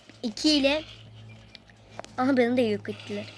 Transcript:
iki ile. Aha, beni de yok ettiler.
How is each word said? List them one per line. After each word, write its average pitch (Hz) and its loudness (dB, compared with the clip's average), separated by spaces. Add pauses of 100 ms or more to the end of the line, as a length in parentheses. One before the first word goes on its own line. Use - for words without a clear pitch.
(220)
iki 254 0
ile. 294 2 (1400)
Aha, 254 2
beni 247 4
de 254 4
yok 208 -2
ettiler. 208 -10 (120)